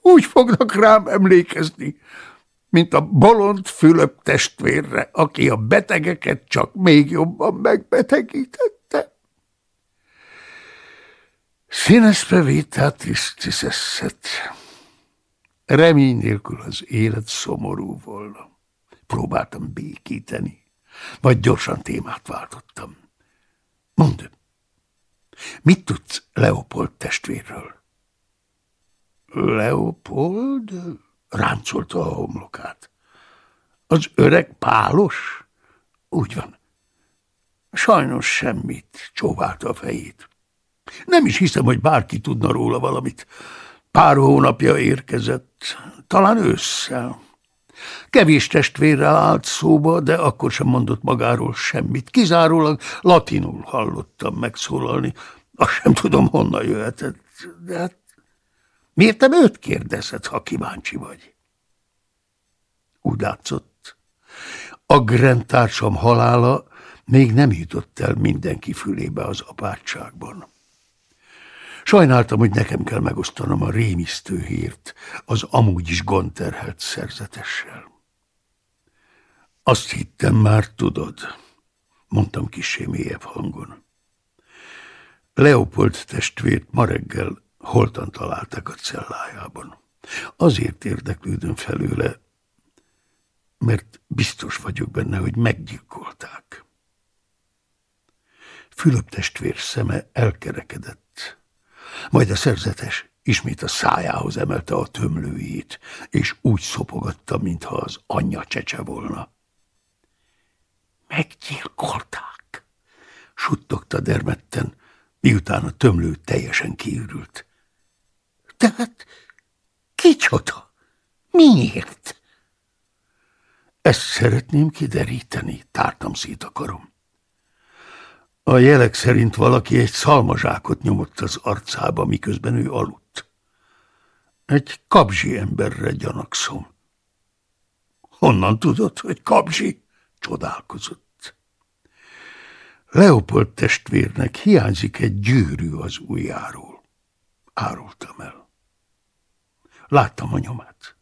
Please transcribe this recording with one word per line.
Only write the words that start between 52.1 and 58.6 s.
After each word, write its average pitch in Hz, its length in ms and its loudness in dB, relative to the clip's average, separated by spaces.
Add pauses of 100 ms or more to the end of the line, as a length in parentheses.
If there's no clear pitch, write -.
Kizárólag 160 720 4 (200)
latinul 104 640 2
hallottam - 720 -8
megszólalni. 123 800 -6 (400)
Azt - 160 0
sem - 240 2
tudom, 135 340 2
honnan 110 360 0
jöhetett, 117 520 -6 (500)
de 175 120 -10
hát 175 200 -8 (960)